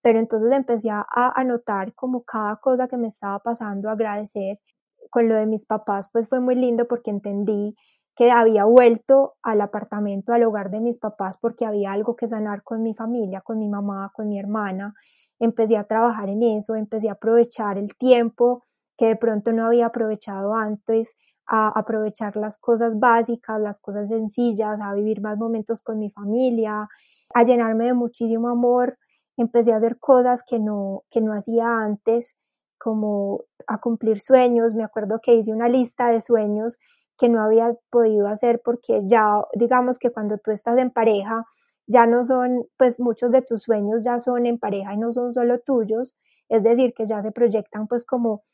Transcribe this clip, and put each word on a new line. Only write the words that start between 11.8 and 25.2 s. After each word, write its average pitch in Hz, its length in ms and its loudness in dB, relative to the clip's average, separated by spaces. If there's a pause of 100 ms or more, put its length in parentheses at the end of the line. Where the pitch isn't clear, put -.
algo 214 240 -4
que 240 100 -6
sanar 214 360 -6
con 226 200 -8
mi 226 120 -4
familia, 220 480 -6
con 220 160 -6
mi 214 100 -4
mamá, 202 460 -6
con 214 140 -8
mi 208 100 -4
hermana. 202 560 -6 (440)
Empecé 226 380 2
a 208 80 -4
trabajar 220 460 -2
en 214 120 -2
eso, 220 320 -2
empecé 214 360 -4
a - 20 -8
aprovechar 226 640 0
el 202 220 -8
tiempo 247 640 2 (340)
que 226 100 2
de 220 100 2
pronto 220 360 -2
no 226 140 0
había 233 200 4
aprovechado 214 680 -6
antes, 220 640 -4 (300)
a 220 220 2
aprovechar 214 680 -4
las 214 220 -8
cosas 226 400 0
básicas, 233 640 2
las 208 200 -6
cosas 208 280 -8
sencillas, 220 720 -2
a 202 140 -6
vivir 208 260 -2